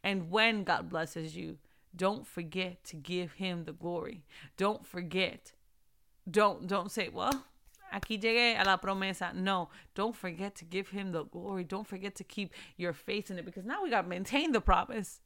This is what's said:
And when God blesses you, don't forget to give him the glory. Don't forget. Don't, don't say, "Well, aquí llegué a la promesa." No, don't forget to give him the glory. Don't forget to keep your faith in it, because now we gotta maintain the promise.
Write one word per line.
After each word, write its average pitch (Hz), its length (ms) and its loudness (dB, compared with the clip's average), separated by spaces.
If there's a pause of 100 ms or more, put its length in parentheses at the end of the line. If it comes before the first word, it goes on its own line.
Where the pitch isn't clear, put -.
And 185 280 0
when 214 340 4
God 170 240 2
blesses 160 480 -4
you, 160 220 -8 (380)
don't 190 300 0
forget 180 580 -6
to - 120 -12
give 175 360 -4
him 175 320 -4
the 160 80 -8
glory. 170 520 -6 (320)
Don't 208 300 0
forget. 180 680 -2 (760)
Don't, 196 380 6
don't 190 240 0
say, 185 180 0
"Well, 262 360 0 (480)
aquí 202 280 -4
llegué 226 400 4
a 190 40 6
la 190 140 6
promesa." 190 560 -2
No, 185 340 2 (260)
don't 226 220 0
forget 185 400 -6
to - 80 -16
give 185 240 -4
him 190 240 -4
the 156 120 -2
glory. 185 400 -6
Don't 190 220 -6
forget 196 300 -8
to 196 80 -10
keep 196 280 -6 (240)
your 175 160 -2
faith 208 380 -4
in 185 80 -6
it, 165 60 -10
because 180 200 -12
now 330 180 -2
we 339 80 -2
gotta 190 180 2
maintain 254 440 0
the 226 80 6
promise. 190 640 4